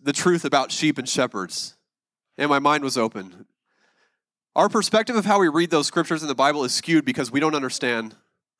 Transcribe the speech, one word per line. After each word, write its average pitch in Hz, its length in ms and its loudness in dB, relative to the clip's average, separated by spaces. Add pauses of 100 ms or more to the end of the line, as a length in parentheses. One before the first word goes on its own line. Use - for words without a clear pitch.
the 143 100 0
truth 175 320 2
about 135 280 0
sheep 151 260 0
and 127 100 -8
shepherds. - 680 -4 (600)
And 143 120 -2
my 143 100 4
mind 147 240 2
was 127 160 -4
open. 110 480 -6 (1080)
Our 196 120 4
perspective 220 460 0
of 208 100 0
how 202 140 4
we 185 100 6
read 165 220 2
those 147 160 2
scriptures 160 360 -2
in 156 60 -8
the 139 60 -4
Bible 139 300 2
is 120 80 -2
skewed 165 320 2
because 123 260 -2
we 135 80 -2
don't 151 160 2
understand 123 640 -4 (440)